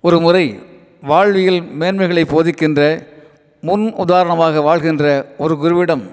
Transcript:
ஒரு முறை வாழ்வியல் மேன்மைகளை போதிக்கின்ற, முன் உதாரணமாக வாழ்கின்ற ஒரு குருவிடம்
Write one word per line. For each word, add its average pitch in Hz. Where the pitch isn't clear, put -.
ஒரு 170
முறை 165
வாழ்வியல் 185
மேன்மைகளை 175
போதிக்கின்ற, 156
முன் 208
உதாரணமாக 170
வாழ்கின்ற 147
ஒரு 156
குருவிடம் 165